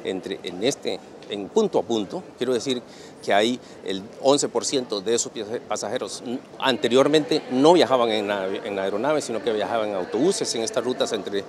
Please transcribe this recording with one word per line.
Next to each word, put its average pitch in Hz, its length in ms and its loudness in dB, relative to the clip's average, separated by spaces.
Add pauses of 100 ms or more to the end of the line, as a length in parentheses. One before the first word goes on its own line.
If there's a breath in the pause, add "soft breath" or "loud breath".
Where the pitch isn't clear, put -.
entre, 95 400 -6
en 90 220 -6
este, 113 340 -2 (320)
en 101 200 -8
punto 214 280 2
a 92 40 2
punto. 113 420 -4 (120)
Quiero 127 160 -2
decir 123 300 -2 (420 loud breath)
que 117 80 0
hay 117 280 4 (240 loud breath)
el 95 180 -4 (200)
once 143 260 4
por 107 160 -2
ciento 120 360 -2
de 107 140 0
esos 120 160 0
pasa-, 110 380 -8
pasajeros 107 580 -6
n-, 127 140 -6 (180)
anteriormente 139 840 4 (100)
no 143 220 8
viajaban 120 360 4
en 107 160 0
la, 98 220 -2
en 104 260 -6
la 98 80 -2
aeronave, 117 400 0
sino 110 180 -4
que 120 120 -2
viajaban 107 380 -2
en 101 40 -4
autobuses 117 640 0
en 113 60 -2
estas 113 200 -2
rutas 123 300 -2
entre, 98 360 -4